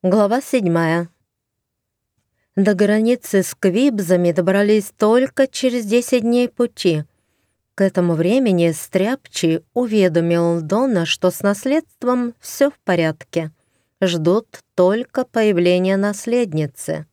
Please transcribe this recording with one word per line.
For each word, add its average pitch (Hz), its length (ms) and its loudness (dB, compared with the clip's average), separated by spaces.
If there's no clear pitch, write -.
Глава 208 380 2
седьмая. 170 680 0
До 196 180 2
границы 208 720 0
с - 100 -8
Квибзами 185 800 0
добрались 202 680 0
только 254 500 2
через 247 380 -4
десять 240 380 0
дней 240 260 0
пути. 170 540 -2
К - 60 -2
этому 180 340 2
времени 180 560 2
Стряпчий 180 920 -4
уведомил 170 880 0
Дона, 196 440 -2
что - 240 -2
с - 140 -8
наследством 247 960 -2
все - 320 0
в - 80 -20
порядке. 160 720 -4
Ждут 175 600 0
только 214 500 0
появления 185 760 2
наследницы. 196 1160 -4